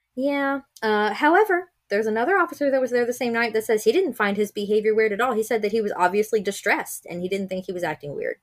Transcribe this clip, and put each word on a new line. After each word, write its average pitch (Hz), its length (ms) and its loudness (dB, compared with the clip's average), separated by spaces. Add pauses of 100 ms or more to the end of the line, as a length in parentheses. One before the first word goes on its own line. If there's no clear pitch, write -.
(140)
Yeah. 277 460 -2 (240)
Uh, 214 300 2
however, 359 580 2 (180)
there's 214 160 0
another 240 320 0
officer 330 320 0
that 269 120 2
was 240 100 -2
there 240 140 0
the 240 80 -4
same 240 200 -2
night 233 200 0
that 220 100 0
says 214 220 0
he 220 80 4
didn't 349 200 2
find 202 220 0
his 208 160 -2
behavior 214 420 0
weird 220 200 2
at 196 80 -2
all. 254 120 2
He 214 80 0
said 226 200 0
that 208 100 0
he 226 100 0
was 208 140 -2
obviously 202 460 2
distressed 202 680 -4
and 175 120 -8
he 180 80 -4
didn't 196 180 -4
think 185 180 -6
he 196 60 -10
was 175 120 -4
acting 147 300 -6
weird. - 300 -6